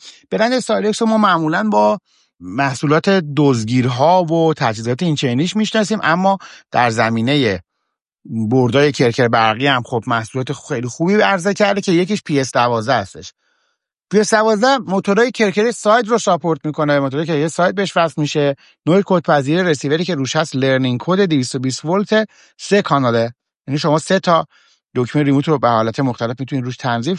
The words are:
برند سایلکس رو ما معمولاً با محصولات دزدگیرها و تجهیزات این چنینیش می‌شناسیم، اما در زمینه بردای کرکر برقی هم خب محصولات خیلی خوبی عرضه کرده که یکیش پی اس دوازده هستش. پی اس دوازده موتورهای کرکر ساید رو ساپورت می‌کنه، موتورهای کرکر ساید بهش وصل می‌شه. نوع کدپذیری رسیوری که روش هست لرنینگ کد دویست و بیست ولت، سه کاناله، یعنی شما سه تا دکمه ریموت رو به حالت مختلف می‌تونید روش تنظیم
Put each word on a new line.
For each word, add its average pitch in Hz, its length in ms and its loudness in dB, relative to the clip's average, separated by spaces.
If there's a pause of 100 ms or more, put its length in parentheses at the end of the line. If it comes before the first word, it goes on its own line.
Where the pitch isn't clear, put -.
(300)
برند 240 280 0
سایلکس 208 440 -2
رو 226 60 2
ما 220 100 2
معمولاً 185 540 2
با 208 260 2 (420)
محصولات 143 840 0 (120)
دزدگیرها 131 880 2
و 160 300 0
تجهیزات 117 480 -4
این 165 120 0
چنینیش 139 420 -2
می‌شناسیم، 214 460 -2
اما 185 360 2 (320)
در 120 200 2
زمینه 113 720 0 (640)
بردای 123 680 2
کرکر 120 360 2
برقی 113 380 2
هم 131 160 2
خب 117 240 -4
محصولات 123 460 -4
خیلی 123 360 -8
خوبی 175 260 -2
عرضه 196 400 0
کرده 202 260 0
که 190 120 -2
یکیش 180 300 0
پی 143 180 -2
اس 131 120 -4
دوازده 120 420 0
هستش. 92 380 -6 (800)
پی 202 80 4
اس 208 140 0
دوازده 220 440 2
موتورهای 196 520 0
کرکر 208 400 0
ساید 214 380 0
رو 226 100 0
ساپورت 165 460 -2
می‌کنه، 147 360 0
موتورهای 139 260 -4
کرکر 160 220 0
ساید 185 260 0
بهش 190 220 -4
وصل 165 240 0
می‌شه. 143 360 0 (300)
نوع 196 200 4
کدپذیری 165 560 2
رسیوری 160 420 0
که 180 100 -4
روش 135 220 -4
هست 143 200 -2
لرنینگ 131 440 0
کد 185 240 0
دویست 143 300 -2
و 131 40 -4
بیست 127 260 -6
ولت، 208 440 0 (300)
سه 196 240 0
کاناله، 120 500 0 (360)
یعنی 143 100 -2
شما 156 200 2
سه 185 200 0
تا 165 280 2 (480)
دکمه 127 300 0
ریموت 143 240 2
رو 151 100 2
به 120 100 0
حالت 113 320 0
مختلف 120 400 -4
می‌تونید 131 240 -6
روش 123 120 -8
تنظیم 127 420 -4